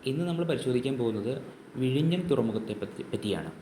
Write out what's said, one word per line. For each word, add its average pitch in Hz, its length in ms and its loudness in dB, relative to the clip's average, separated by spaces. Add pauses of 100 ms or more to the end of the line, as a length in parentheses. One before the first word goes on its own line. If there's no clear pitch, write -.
(100)
ഇന്ന് 151 180 0
നമ്മൾ 170 220 0
പരിശോധിക്കാൻ 127 500 2
പോകുന്നത് 113 320 0 (480)
വിഴിഞ്ഞം 156 500 4
തുറമുഖത്തെ 110 500 2
പറ്റി, - 300 -8
പറ്റിയാണ്. 90 400 -2 (120)